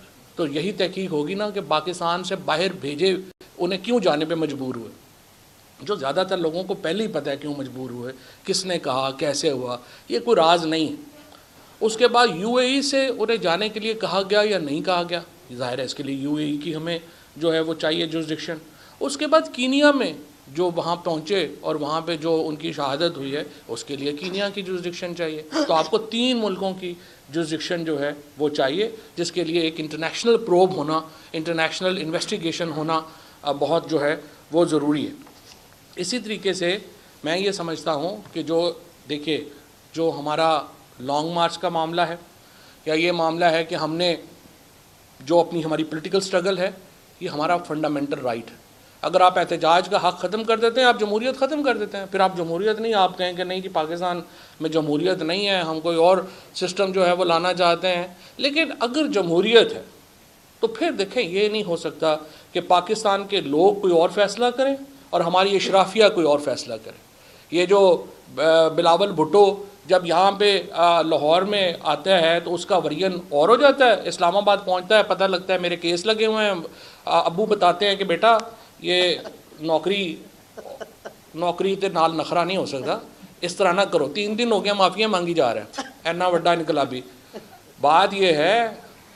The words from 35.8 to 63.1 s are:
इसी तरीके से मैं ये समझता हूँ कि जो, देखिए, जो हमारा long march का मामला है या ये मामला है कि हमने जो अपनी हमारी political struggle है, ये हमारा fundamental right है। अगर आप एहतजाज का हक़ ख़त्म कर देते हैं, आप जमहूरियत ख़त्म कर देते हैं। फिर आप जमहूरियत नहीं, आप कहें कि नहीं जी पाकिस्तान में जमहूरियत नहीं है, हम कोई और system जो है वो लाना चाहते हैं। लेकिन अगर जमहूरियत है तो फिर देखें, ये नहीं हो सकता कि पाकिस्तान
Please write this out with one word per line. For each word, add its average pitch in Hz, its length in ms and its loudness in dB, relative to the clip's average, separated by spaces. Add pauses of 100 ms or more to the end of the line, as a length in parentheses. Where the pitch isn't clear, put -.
इसी 185 200 -4
तरीके 196 360 -4
से 180 300 -2 (400)
मैं 160 120 -2
ये 190 160 -2
समझता 165 400 -6
हूँ 180 320 -4 (100)
कि 165 80 -6
जो, 165 380 0 (280)
देखिए, 147 440 -4 (420)
जो 165 160 0
हमारा 151 580 0 (320)
long 147 320 -2
march 170 240 0
का 180 140 -2
मामला 165 340 0
है 165 140 -6 (720)
या 156 60 0
ये 170 180 2
मामला 170 360 2
है 165 160 2
कि 160 100 -8
हमने 160 440 -2 (1040)
जो 165 180 4
अपनी 165 220 -2
हमारी 156 220 -2
political 170 360 -4
struggle 190 380 -2
है, 190 160 -4 (480)
ये - 60 -8
हमारा 151 280 0
fundamental 151 600 -4
right 120 320 -6
है। - 160 -20 (400)
अगर 180 180 4
आप 185 160 6
एहतजाज 170 500 2
का 196 100 0
हक़ 175 180 0
ख़त्म 208 280 -4
कर 220 140 0
देते 233 220 2
हैं, 254 80 6
आप 220 100 4
जमहूरियत 220 380 -2
ख़त्म 285 260 -2
कर 240 160 0
देते 202 200 -8
हैं। 196 80 -10
फिर 196 160 0
आप 180 140 2
जमहूरियत 175 420 -2
नहीं, 226 160 -2
आप 185 220 2
कहें 180 200 -4
कि 180 80 -2
नहीं 185 180 -6
जी 190 60 -10
पाकिस्तान 175 560 -4 (380)
में 156 80 -2
जमहूरियत 156 520 0
नहीं 185 240 -2
है, 190 160 2
हम 160 180 -4
कोई 165 160 -2
और 180 360 4 (220)
system 185 380 -2
जो 185 120 2
है 180 100 4
वो 185 100 2
लाना 170 280 2
चाहते 175 360 2
हैं। 180 280 -4 (240)
लेकिन 285 300 0
अगर 269 360 -2
जमहूरियत 190 640 4
है - 120 -10 (800)
तो 220 60 0
फिर 294 240 -2
देखें, 240 300 -4
ये 196 260 0
नहीं 214 160 -4
हो - 120 -4
सकता 156 380 -2 (400)
कि 175 60 0
पाकिस्तान 196 640 0